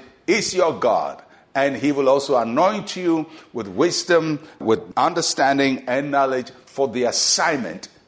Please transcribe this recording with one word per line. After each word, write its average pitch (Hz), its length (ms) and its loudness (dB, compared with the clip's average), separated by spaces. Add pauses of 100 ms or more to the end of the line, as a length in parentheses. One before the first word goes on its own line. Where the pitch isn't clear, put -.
(280)
is 196 260 0
your 170 240 2
God. 82 420 0 (320)
And 139 240 0
he 135 140 0
will 139 180 2
also 135 280 2
anoint 156 580 0
you 165 320 -2 (260)
with 113 140 -6
wisdom, 160 800 0 (140)
with 110 200 2 (160)
understanding 139 920 2
and 143 240 -2
knowledge 131 400 0 (140)
for 135 200 -2
the 120 160 -4
assignment 120 840 -2 (200)